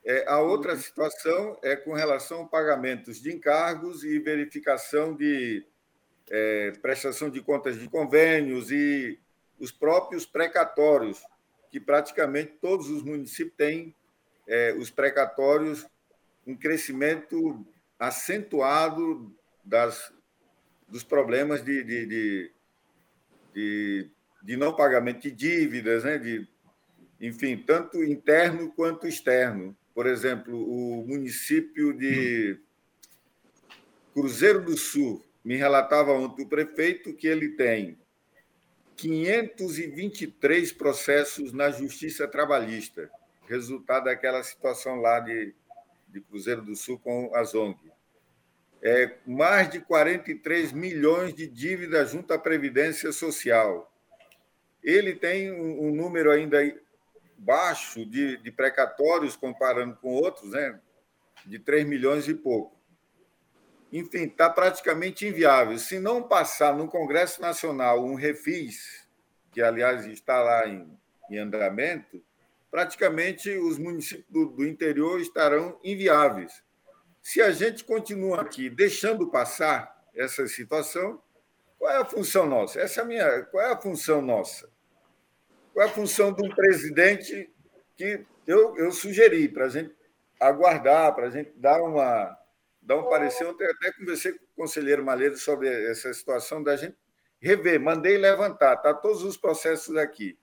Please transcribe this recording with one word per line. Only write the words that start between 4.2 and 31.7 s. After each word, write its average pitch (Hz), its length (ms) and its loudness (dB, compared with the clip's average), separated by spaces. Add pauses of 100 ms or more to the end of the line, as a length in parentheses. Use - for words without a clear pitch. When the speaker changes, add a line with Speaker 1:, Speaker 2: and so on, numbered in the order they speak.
Speaker 1:
de, 131 520 -2 (640)
é, 107 420 -2 (100)
prestação 135 460 -4
de 131 140 -8
contas 139 360 -2
de 120 100 -14
convênios 147 840 4
e 143 480 -2 (400)
os 120 120 -12
próprios 170 540 0
precatórios, 147 960 2 (480)
que 139 80 -12
praticamente 147 840 0
todos 175 280 -2
os 147 140 -6
municípios 147 540 -10
têm, 160 380 -2 (520)
é, 117 280 2
os 120 160 -8
precatórios, 139 960 0 (600)
um 131 100 -12
crescimento 156 1080 -4 (320)
acentuado 151 1400 -2 (280)
das, 117 500 -2 (760)
dos 117 160 -14
problemas 139 580 0
de, 131 220 -4
de, 117 220 -6
de, 104 460 -4 (1040)
de, 104 560 -4 (320)
de 113 140 -10
não 151 180 0
pagamento 123 460 2
de 143 100 -8
dívidas, 120 760 -2
né? 151 120 -2
De, 117 320 -8 (720)
enfim, 117 380 -6
tanto 170 440 0
interno 160 720 2
quanto 165 340 -4
externo. 123 680 0 (180)
Por 120 120 -2
exemplo, 120 500 -2
o 120 500 -6
município 143 840 -2